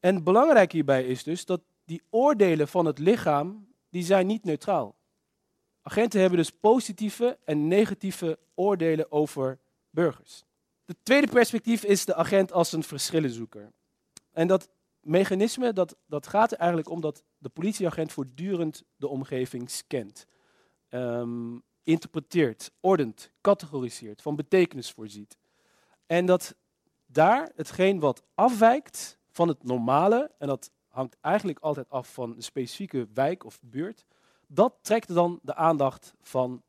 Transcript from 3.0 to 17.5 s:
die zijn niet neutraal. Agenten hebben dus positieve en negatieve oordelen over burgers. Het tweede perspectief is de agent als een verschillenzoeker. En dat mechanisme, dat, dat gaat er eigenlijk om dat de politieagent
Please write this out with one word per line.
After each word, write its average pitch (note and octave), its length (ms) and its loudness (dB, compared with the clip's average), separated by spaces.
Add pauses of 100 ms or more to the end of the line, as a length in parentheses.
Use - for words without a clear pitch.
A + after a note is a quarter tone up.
die F3 160 -6
zijn F#3 220 4
niet A3 180 -4
neutraal. D3+ 500 -4 (880)
Agenten G#3+ 380 0
hebben F#3 180 4
dus D#3+ 120 0
positieve A3 960 0
en D3+ 240 -2
negatieve F#3+ 720 0 (160)
oordelen E3 580 0
over C#3+ 460 -2 (320)
burgers. - 540 -4 (400)
Het - 180 -14
tweede C#4 240 4
perspectief A#3 580 0
is G3+ 200 2
de F#3 100 -4
agent F#3 380 2
als E3+ 200 0
een D#3+ 100 -4
verschillenzoeker. A#2 920 -6 (600)
En E3 140 0
dat F#3 240 0 (300)
mechanisme, G3 720 0
dat, F#3 240 -4 (100)
dat D3 200 -8
gaat A3 260 2
er A3 60 -10
eigenlijk E3+ 320 -2
om E3 100 -8
dat D3+ 240 -6 (140)
de C3+ 100 -16
politieagent E3 640 -4